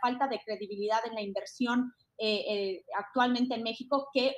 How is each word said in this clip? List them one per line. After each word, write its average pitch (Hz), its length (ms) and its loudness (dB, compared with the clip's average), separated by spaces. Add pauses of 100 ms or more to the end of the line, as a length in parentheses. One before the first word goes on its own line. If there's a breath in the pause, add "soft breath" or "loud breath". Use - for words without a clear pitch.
falta 254 260 2
de 233 160 -2
credibilidad 208 640 -2
en 226 80 -6
la 220 80 -4
inversión, 240 720 0 (240 soft breath)
eh, 214 300 2
eh, 196 380 -2 (120)
actualmente 247 560 2
en 226 80 -2
México 233 500 -2
que 262 260 2